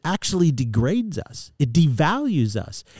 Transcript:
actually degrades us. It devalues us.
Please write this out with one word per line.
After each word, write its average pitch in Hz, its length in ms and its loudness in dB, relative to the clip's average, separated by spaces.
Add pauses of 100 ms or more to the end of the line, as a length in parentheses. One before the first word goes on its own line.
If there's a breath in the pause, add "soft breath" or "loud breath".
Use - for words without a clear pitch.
actually 175 480 0
degrades 127 680 -2
us. - 400 -14
It 131 120 2
devalues 156 840 2
us. - 260 -10 (160 soft breath)